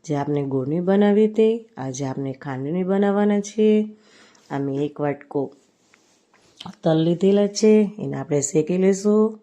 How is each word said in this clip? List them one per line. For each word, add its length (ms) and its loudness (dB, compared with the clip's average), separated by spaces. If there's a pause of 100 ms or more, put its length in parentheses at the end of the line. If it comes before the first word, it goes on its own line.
જે 100 -4
આપણે 280 -2
ગોળની 360 -2
બનાવી 480 4
તે, 500 0
આજે 280 -8
આપણે 280 -6
ખાંડની 500 -6
બનાવવાના 560 0
છે. 500 0 (600)
આ 100 -6
મેં 220 -4
એક 180 -6
વાટકો 540 -4 (1300)
તલ 140 2
લીધેલા 500 2
છે, 520 4
એને 180 -8
આપણે 240 -2
શેકી 360 0
લેશું. 640 2